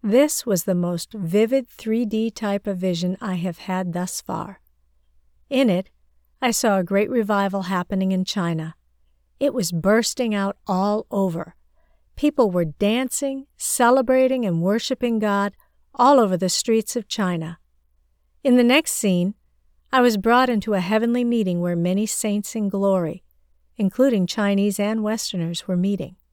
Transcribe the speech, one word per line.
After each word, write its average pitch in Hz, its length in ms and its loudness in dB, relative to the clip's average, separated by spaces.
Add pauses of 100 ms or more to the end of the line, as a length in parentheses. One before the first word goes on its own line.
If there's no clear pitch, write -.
This 247 420 2
was 196 200 0
the 190 100 0
most 175 380 -4
vivid 220 540 0
three 226 380 -2
D 220 240 -2
type 202 380 -4
of 196 100 -4
vision 180 420 -2
I 190 160 -4
have 175 240 -4
had 185 340 -4
thus 180 280 -6
far. 185 400 -10 (880)
In 262 220 2
it, 180 180 -2 (520)
I 247 100 2
saw 214 260 2
a 190 60 0
great 196 260 0
revival 196 540 0
happening 190 480 -2
in 185 140 0
China. 165 500 -4 (640)
It 277 140 2
was 190 180 -2
bursting 214 640 0
out 202 220 -2 (100)
all 208 420 0
over. 190 460 -4 (600)
People 269 360 2
were 175 140 0
dancing, 254 840 -2 (100)
celebrating, 254 880 2
and 170 160 0
worshiping 226 580 -2
God 202 360 0 (400)
all 262 240 6
over 196 160 2
the 180 140 0
streets - 460 -2
of 233 120 -6
China. 170 520 -4 (840)
In 247 140 6
the 247 60 6
next 262 280 4
scene, 185 440 0 (580)
I 262 80 6
was 240 160 4
brought 240 320 4
into 220 240 0
a 185 80 0
heavenly 226 420 0
meeting 208 380 0
where 175 160 -2
many 180 280 0
saints 208 520 -4
in 214 100 -2
glory, 190 560 -2 (540)
including 202 500 2
Chinese 202 540 0
and 214 200 -2
Westerners, 185 640 -6
were 185 120 -2
meeting. 190 400 -2 (160)